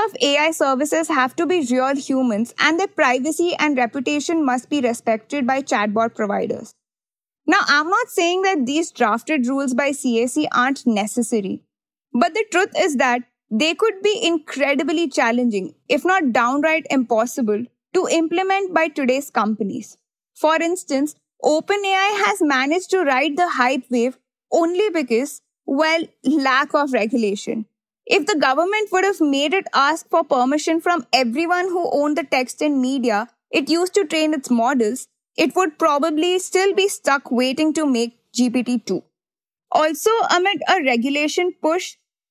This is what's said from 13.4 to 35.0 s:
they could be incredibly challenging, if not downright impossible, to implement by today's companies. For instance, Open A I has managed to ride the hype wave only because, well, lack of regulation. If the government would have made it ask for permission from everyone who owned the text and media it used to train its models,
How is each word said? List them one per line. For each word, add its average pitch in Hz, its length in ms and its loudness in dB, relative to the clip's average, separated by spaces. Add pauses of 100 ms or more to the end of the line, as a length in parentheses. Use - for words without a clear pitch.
they 302 260 0
could 392 280 -2
be 415 240 0
incredibly 302 840 0
challenging, 233 680 0 (140)
if - 160 0
not 349 280 2
downright 285 580 2
impossible, 233 760 0 (300)
to 359 160 0
implement 370 640 0
by 330 140 2
today's 277 420 -2
companies. 214 680 -4 (380)
For 311 260 2
instance, 311 540 -2 (280)
Open 320 420 0
A 381 100 0
I 392 320 0
has 403 140 0
managed 285 500 0
to 370 140 2
ride 277 320 0
the 349 140 0
hype 262 400 0
wave 247 280 -2 (320)
only 359 400 2
because, 277 520 -2 (220)
well, 311 380 0 (220)
lack 269 500 2
of 285 180 0
regulation. 226 760 -2 (380)
If 330 220 2
the - 100 2
government 349 560 2
would - 120 2
have 392 160 0
made 285 340 2
it 381 180 0
ask 285 380 0
for 339 140 2
permission 285 560 0
from 349 320 0
everyone 330 560 0
who 349 240 -2
owned 294 260 0
the 320 60 -2
text 262 380 -2
and 285 180 2
media 240 480 -2 (220)
it 277 180 -2
used 349 260 0
to 403 100 2
train 311 300 0
its 269 160 -4
models, 240 580 0 (280)